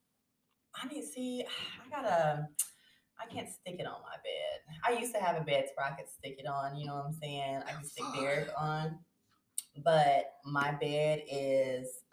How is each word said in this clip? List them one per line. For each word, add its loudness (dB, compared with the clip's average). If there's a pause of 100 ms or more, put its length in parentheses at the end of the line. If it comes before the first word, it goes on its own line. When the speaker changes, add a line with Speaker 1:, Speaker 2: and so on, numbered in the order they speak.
(800)
Speaker 1:
I -6
mean, -6
see, -4
I -8
gotta, 4 (720)
I -8
can't -8
stick -10
it -4
on -8
my -12
bed. -4 (260)
I 4
used -4
to 0
have 4
a -2
bed 2 (100)
where 0
I -2
could -10
stick -10
it -8
on, -2
you -6
know -6
what -4
I'm -4
saying? -4
I -6
could -10
stick -8
Speaker 2:
Fuck. -6
Speaker 1:
Derek 0
on. -2 (840)
But 6 (100)
my 2
bed 2
is, 2